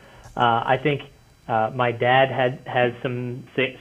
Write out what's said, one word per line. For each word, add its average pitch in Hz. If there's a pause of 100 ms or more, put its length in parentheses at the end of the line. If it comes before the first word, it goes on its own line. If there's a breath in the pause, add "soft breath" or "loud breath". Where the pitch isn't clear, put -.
(360 loud breath)
uh, 117
I 131
think, 139 (440)
uh, 110
my 123
dad 127
had, 127
has 123 (100)
some 123 (120)
sy-, 131